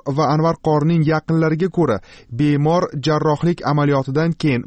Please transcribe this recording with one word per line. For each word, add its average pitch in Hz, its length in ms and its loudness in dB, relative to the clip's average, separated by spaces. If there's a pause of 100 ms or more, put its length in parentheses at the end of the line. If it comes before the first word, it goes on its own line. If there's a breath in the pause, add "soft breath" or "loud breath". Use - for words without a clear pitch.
(160)
va 147 180 0
Anvar 160 260 2
Qorining 156 480 2
yaqinlariga 160 640 0
ko'ra, 135 260 0 (300 loud breath)
bemor 147 540 0 (240)
jarrohlik 156 580 0
amaliyotidan 143 760 0
keyin 131 240 0